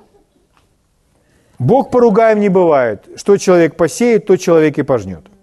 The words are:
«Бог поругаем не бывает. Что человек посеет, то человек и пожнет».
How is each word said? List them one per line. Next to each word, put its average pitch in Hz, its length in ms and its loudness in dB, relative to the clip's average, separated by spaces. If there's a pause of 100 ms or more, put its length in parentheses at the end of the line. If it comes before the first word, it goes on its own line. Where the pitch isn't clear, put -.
(1600)
«Бог 214 320 -2
поругаем 226 480 2
не 208 100 0
бывает. 147 640 0
Что 202 220 0
человек 170 380 0
посеет, 214 500 -2
то 185 120 2
человек 156 420 0
и 139 40 -2
пожнет». 95 420 -6 (180)